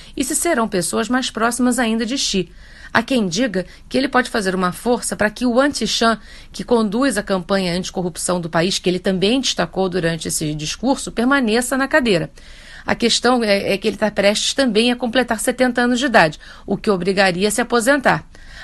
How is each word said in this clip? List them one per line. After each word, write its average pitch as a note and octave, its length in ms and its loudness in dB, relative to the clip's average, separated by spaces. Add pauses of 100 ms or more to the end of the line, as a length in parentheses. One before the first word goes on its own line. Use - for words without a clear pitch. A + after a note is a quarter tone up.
(160)
e C#4 80 -2
se D4 120 -4
serão C#4 320 0
pessoas G#3+ 420 -2
mais B3+ 220 -2
próximas A#3+ 480 0
ainda A3+ 260 0
de C4 140 -4
Xi. F#3 320 -2 (400)
Há A3+ 120 2
quem A3+ 240 0
diga F#3 400 -2 (200)
que - 80 -4
ele C4 120 2
pode B3 240 0
fazer F#3+ 240 -2
uma F3+ 160 0
força A3+ 440 -2
para G#3 140 2
que A3+ 160 -4
o A#3+ 140 2
anti-Chan, A#3 580 2 (340)
que - 120 -10
conduz A3+ 560 2
a G3 40 -2
campanha F#3 520 0
anticorrupção F3+ 680 -4
do E3 80 -8
país, E3+ 300 0
que F#3+ 100 0
ele F3+ 80 2
também G3 420 0
destacou F#3+ 480 -2
durante E3+ 400 -2
esse D#3 280 -4
discurso, F3+ 560 -4
permaneça B3 680 0
na C4 100 0
cadeira. A3+ 440 2 (520)
A - 120 -2
questão A#3+ 480 2
é, G3+ 300 2
é G3 40 0
que G3 100 -6
ele G#3 80 0
tá G#3+ 140 -2
prestes G#3 460 0
também A#3+ 360 2
a A#3+ 40 -2
completar B3 440 0
setenta B3 420 0
anos A#3+ 180 2
de C#4+ 80 0
idade, F#3 320 4 (260)
o G3+ 100 -2
que - 140 -2
obrigaria F#3+ 600 2
a - 20 0
se B3 100 0
aposentar. A#3+ 680 2 (360)